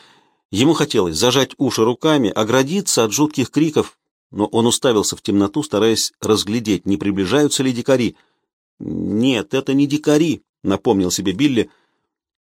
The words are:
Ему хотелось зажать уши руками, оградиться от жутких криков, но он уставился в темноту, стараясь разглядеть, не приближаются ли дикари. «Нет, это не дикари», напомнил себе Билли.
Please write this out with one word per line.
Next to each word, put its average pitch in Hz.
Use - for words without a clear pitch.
Ему 131
хотелось 113
зажать 123
уши 120
руками, 123
оградиться 131
от 110
жутких 143
криков, 147
но 101
он 113
уставился 113
в -
темноту, 101
стараясь 107
разглядеть, 104
не 98
приближаются 101
ли 131
дикари. 120
«Нет, 98
это 135
не 139
дикари», 151
напомнил 95
себе 95
Билли. 117